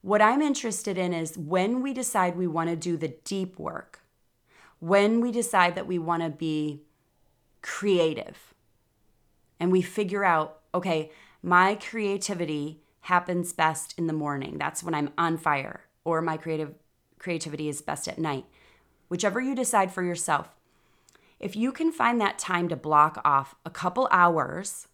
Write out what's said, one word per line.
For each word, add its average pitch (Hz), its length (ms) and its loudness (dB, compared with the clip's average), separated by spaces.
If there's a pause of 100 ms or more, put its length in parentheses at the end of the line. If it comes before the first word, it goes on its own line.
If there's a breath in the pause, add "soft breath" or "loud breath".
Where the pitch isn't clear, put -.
What 208 200 2
I'm 240 200 4
interested 226 560 -2
in 180 160 -2
is 165 240 -6
when 185 460 0
we 269 100 -4
decide 190 420 0
we 180 120 -2
wanna 165 280 -2
do 170 220 -4
the 151 260 -4
deep 190 360 -6
work, - 400 -10 (800 soft breath)
when 202 420 4
we 240 100 0
decide 196 440 2
that 175 100 -6
we 180 140 -2
wanna 165 320 -2
be 151 500 -4 (800)
creative, - 960 0 (1040)
and 175 120 2
we 185 120 6
figure 196 400 -2
out, 160 380 2 (120)
"Okay, 170 380 -2 (320 loud breath)
my 180 320 6
creativity 180 1040 -4 (200)
happens 175 500 0
best 160 460 -2
in 170 100 -2
the 160 60 -2
morning. 147 440 -4
That's 147 260 -4
when 170 100 -4
I'm 147 240 -2
on 165 200 0
fire," 147 500 -2 (180)
or, 165 160 0
"My 160 160 -2
creative, 156 380 -6 (440)
creativity 156 480 -6
is 147 140 -6
best - 260 -6
at - 100 -8
night." 147 280 -4 (640 soft breath)
Whichever 196 320 0
you 262 120 -2
decide 214 380 2
for 185 100 -6
yourself, 165 540 -2 (840 soft breath)
if 190 160 -8
you 233 160 0
can 320 200 0
find 240 300 2
that 202 160 0
time 175 320 -2
to 165 60 -2
block 151 500 4
off 143 300 2 (100)
a 165 60 -12
couple 185 400 0
hours 175 840 2